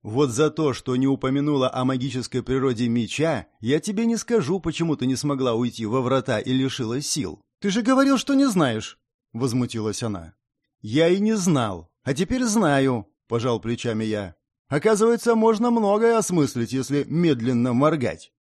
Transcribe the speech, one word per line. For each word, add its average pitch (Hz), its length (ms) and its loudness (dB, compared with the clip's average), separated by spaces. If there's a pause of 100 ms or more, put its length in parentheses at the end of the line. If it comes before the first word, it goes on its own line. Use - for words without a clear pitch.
«Вот 123 280 0
за 143 200 2
то, 151 220 -2
что 123 240 -4
не 135 100 2
упомянула 135 640 0
о 127 120 -2
магической 127 580 -4
природе 127 460 0
меча, 120 580 -2 (140)
я 127 180 0
тебе 214 260 -2
не 226 120 0
скажу, 190 420 0
почему 165 380 -2
ты 127 80 -4
не 131 100 0
смогла 131 380 -2
уйти 117 320 -2
во 117 160 0
врата 127 380 0
и 120 120 -6
лишилась 131 560 -2
сил». - 340 -6 (200)
«Ты 202 80 -2
же 202 120 0
говорил, 262 360 4
что - 160 -2
не 277 120 4
знаешь!» 147 540 0 (320)
возмутилась 117 720 -2
она. 92 300 -8 (480)
«Я 135 260 2
и 185 120 4
не 220 180 2
знал, 120 520 0 (140)
а 131 100 -2
теперь 190 300 -2
знаю», 143 640 2 (220)
пожал 117 320 -2
плечами 113 420 -4
я. 104 320 -4 (320)
«Оказывается, 220 680 2
можно 220 360 2
многое 226 460 2
осмыслить, 143 560 0
если 135 340 -2
медленно 127 640 2
моргать». 123 720 0